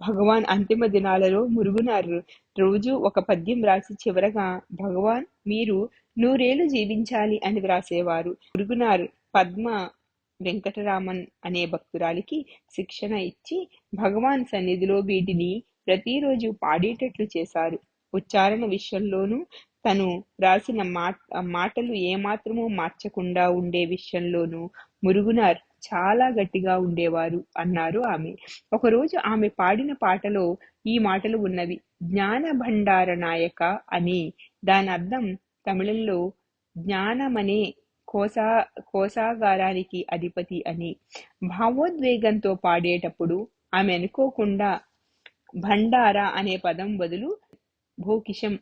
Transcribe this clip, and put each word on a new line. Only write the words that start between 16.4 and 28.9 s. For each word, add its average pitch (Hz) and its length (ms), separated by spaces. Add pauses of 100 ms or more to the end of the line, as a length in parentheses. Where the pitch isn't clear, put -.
పాడేటట్లు 214 640 (100)
చేశారు. 165 420 (340)
ఉచ్చారణ 202 520
విషయంలోనూ 202 800 (400)
తను 190 380 (180)
రాసిన 202 420
మాట్-, 180 580
మాటలు 185 520
ఏమాత్రమూ 208 760
మార్చకుండా 180 800
ఉండే 175 360
విషయంలోనూ 170 840 (340)
మురుగునార్ 202 540 (360)
చాలా 208 340
గట్టిగా 190 500
ఉండేవారు 170 680 (120)
అన్నారు 170 440
ఆమె. 175 340 (380)
ఒకరోజు 247 520